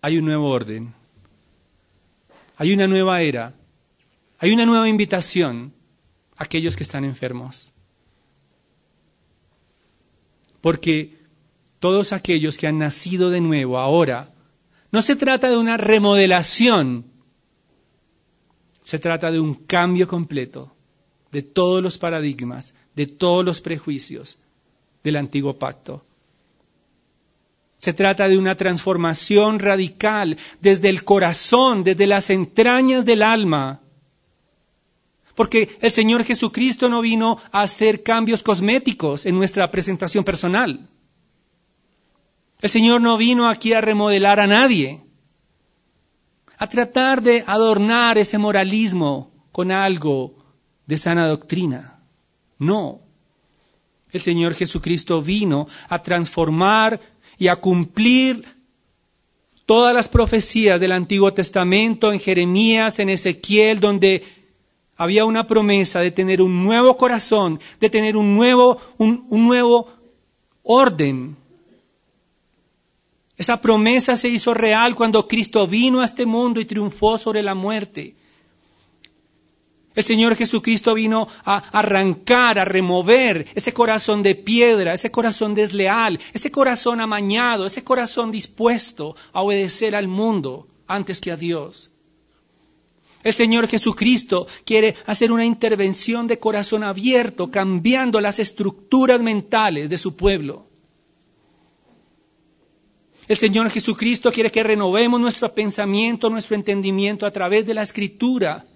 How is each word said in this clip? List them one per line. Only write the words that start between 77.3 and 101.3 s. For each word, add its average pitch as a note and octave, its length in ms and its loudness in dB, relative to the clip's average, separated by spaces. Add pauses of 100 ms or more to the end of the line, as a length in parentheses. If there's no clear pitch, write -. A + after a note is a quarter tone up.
la G3+ 100 -4
muerte. F#3+ 640 -8 (1800)
El A3 100 -2
Señor A3+ 320 2
Jesucristo A3+ 580 0
vino A3 320 0 (200)
a G3+ 120 0 (200)
arrancar, G#3 840 2
a F#3 60 2
remover F#3 880 2
ese A#3 180 -4
corazón A3 500 0
de G3 120 4
piedra, G#3 580 2
ese F#3 160 -4
corazón G#3+ 460 -2
desleal, G3+ 640 0 (140)
ese - 180 -8
corazón A#3+ 480 0
amañado, G#3+ 680 -2
ese G3 160 -8
corazón A#3+ 480 -2
dispuesto A3 840 -4 (160)
a F3+ 100 -4
obedecer G3+ 540 -2
al G3+ 140 -4
mundo F#3 580 -4 (180)
antes F#3+ 360 -6
que F3+ 100 -8
a D#3 60 -8
Dios. E3 540 -8 (1300)
El A3 80 0
Señor A#3 380 2
Jesucristo A3+ 800 0 (180)
quiere A3 300 2 (100)
hacer A#3 260 0
una A#3 140 0
intervención A3+ 800 -2
de A#3 120 -2
corazón G#3+ 440 -2
abierto, G#3 640 -2
cambiando G#3 720 0
las G#3 200 -2
estructuras A#3+ 800 0
mentales G3+ 680 -2
de E3+ 80 -4
su E3 200 -8
pueblo. F3 500 -4 (2500)